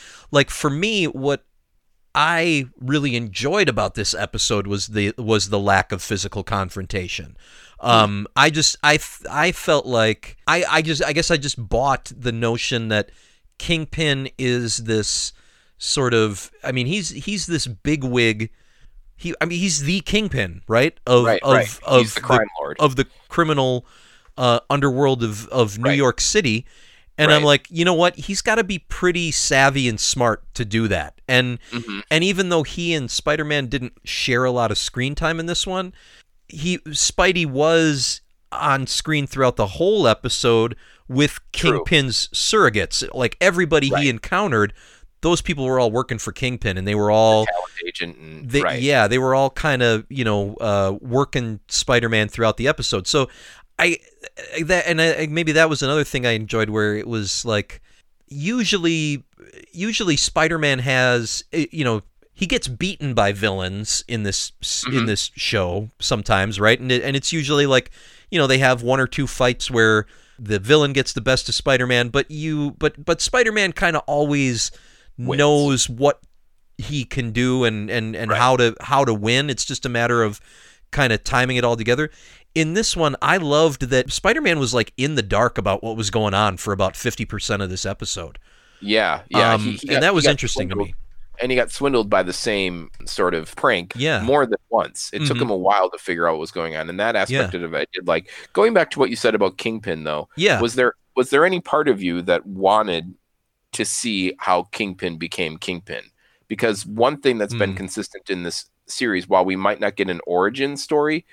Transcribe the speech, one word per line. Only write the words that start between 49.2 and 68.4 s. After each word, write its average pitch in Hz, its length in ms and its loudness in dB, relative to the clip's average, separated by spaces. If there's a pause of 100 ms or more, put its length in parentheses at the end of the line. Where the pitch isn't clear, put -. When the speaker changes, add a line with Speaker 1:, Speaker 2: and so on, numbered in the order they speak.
Speaker 1:
all 135 140 4
kinda, 123 640 0
you 135 140 -4
know, 104 320 0
uh, 101 440 0
working 123 680 -2
Spider-Man 113 600 0
throughout 110 300 0
the 120 100 0
episode. 107 380 -2
So 139 220 0 (500)
I, 170 200 0 (640)
that, 175 240 0
and 165 160 2
I, 160 260 2
maybe 156 240 -2
that 160 160 6
was 147 140 -2
another 143 220 0
thing 127 200 -4
I 120 60 2
enjoyed, 110 400 -2
where 107 260 0
it 107 100 -8
was 110 380 -4
like, 107 380 -4 (460)
usually, 165 960 -2 (480)
usually 190 440 0
Spider-Man 156 640 0
has, 127 720 0
eh, 160 180 -2
you 156 140 -4
know, 113 180 0 (300)
he - 140 -6
gets 165 220 -2
beaten 143 460 -4
by 104 180 2
villains 98 760 -4
in 113 140 -4
this - 300 -4 (100)
s-, - 240 -4
in 123 60 -4
Speaker 2:
Mm-hmm. 123 140 0
Speaker 1:
this 104 300 -2
show 101 640 -2
sometimes, 101 640 0
right? 110 180 6
And 127 140 -2
it, 123 100 2
and 139 140 -2
it's - 160 -4
usually 143 340 2
like, 131 240 2 (400)
you 180 80 0
know, 143 80 4